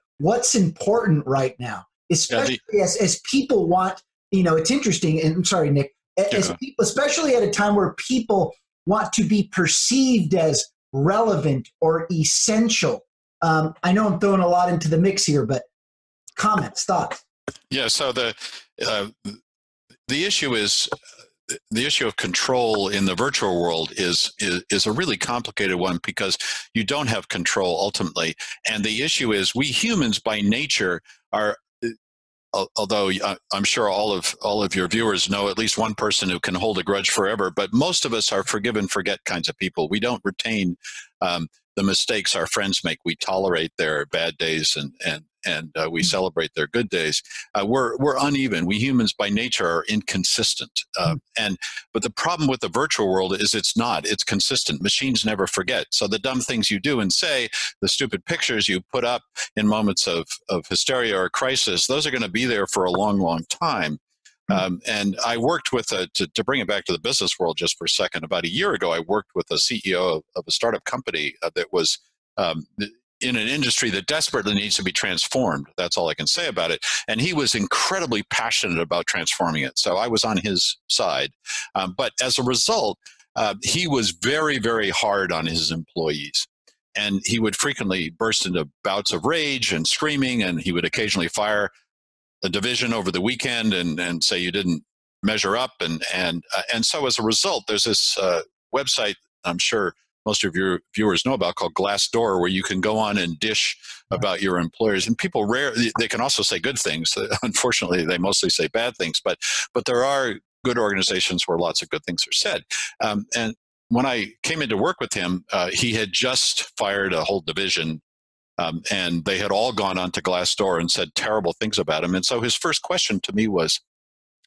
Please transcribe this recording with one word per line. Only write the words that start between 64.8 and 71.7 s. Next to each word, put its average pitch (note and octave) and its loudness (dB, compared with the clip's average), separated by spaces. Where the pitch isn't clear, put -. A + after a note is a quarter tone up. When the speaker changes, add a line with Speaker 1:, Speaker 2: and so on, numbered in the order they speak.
Speaker 2:
and G2+ -2
I A#2 0
worked C#3 0
with A#2+ 0
a, F#2 0
to, F#2 0
to - -4
bring C3+ 0
it F#2+ -4
back G2+ 0
to F#2 0
the E2 0
business F#2+ -2
world E2 0
just E2+ -2
for - -10
a E2 -4
second, F2+ -2
about E2+ -2
a E2+ -2
year E3+ 0
ago, F#2 0
I E2 0
worked G2 -2
with E2+ -4
a - -2
C A2+ 0
E F#2+ 0
O F2+ 2
of, D#2 -6
of F2+ -8
a - -6
startup A2+ -2
company, E2 -4
uh, E2+ -2
that F2 -4